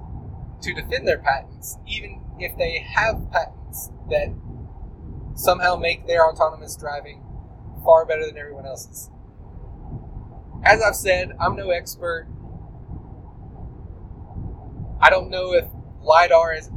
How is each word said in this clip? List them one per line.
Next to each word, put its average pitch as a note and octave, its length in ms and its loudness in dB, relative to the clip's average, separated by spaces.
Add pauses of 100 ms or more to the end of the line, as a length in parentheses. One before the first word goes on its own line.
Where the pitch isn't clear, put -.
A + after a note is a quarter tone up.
(600)
to F#3 120 -6
defend F3+ 340 -4
their E3 100 4
patents, - 600 -4 (100)
even - 340 -10 (180)
if F3 180 -8
they E3+ 220 0
have - 520 0
patents - 580 -4 (200)
that D3 240 0 (1040)
somehow F3+ 400 4
make E3+ 320 -2
their E3+ 200 8
autonomous D#3 480 0
driving C#3+ 480 -10 (600)
far E3 220 10
better D#3 200 0
than D3+ 120 -8
everyone C#3+ 280 -12
else's. - 440 -14 (1500)
As A3 180 6
I've G3+ 140 4
said, F#3 440 0
I'm F#3 160 0
no G3 160 -2
expert. E3+ 560 -4 (2750)
I D#3 80 12
don't F3+ 200 2
know F#3 240 -4
if E3+ 120 6 (360)
lidar E3 520 8
is D#3 240 -8